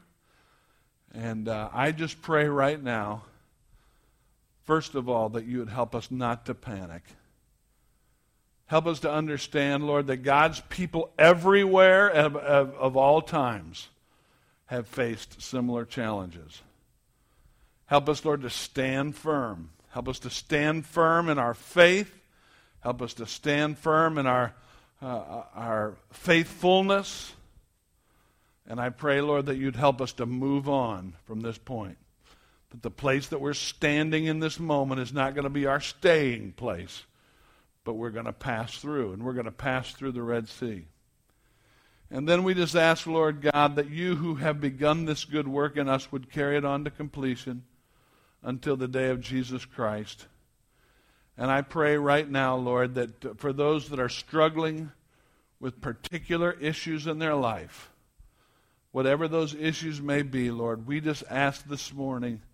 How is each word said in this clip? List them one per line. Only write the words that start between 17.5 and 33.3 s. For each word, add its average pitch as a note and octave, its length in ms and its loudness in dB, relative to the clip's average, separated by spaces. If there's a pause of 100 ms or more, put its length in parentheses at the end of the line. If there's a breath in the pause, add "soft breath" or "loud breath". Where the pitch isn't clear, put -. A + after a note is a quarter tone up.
Help C#3+ 240 4
us, D3 160 -2
Lord, D3 160 0
to B2 80 -8
stand C3+ 640 -4
firm. A#2 540 -4 (220)
Help B2 180 -8
us B2+ 120 -8
to B2 100 -10
stand D#3 560 0
firm E3+ 420 4
in D3+ 100 2
our A#2+ 140 0
faith. F3+ 580 6 (720 soft breath)
Help B2 220 -4
us A#2 120 -8
to A2+ 120 -10
stand D3 500 -2
firm D#3+ 400 4
in C#3 100 0
our, B2 280 2 (480 soft breath)
uh, A2+ 400 -8 (120)
our A2 420 -4 (140)
faithfulness. F#3 1200 2 (1300)
And A#2 140 -8
I B2 80 -2
pray, C#3 320 0
Lord, C#3+ 260 0
that C3+ 120 -4
you'd C3+ 180 -4
help C3+ 240 2
us B2+ 140 -4
to B2 100 -6
move C3+ 420 0
on A2 460 -2 (120)
from A2 160 -8
this A2+ 180 -8
point. G#2+ 400 -10 (720 soft breath)
That A#2+ 100 -20
the A2+ 100 -8
place C3+ 380 -2
that D3 120 -6